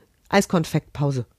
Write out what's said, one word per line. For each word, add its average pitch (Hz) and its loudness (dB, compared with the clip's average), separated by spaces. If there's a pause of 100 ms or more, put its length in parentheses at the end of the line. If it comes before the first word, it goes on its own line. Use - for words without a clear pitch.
(280)
Eiskonfektpause. 147 0 (140)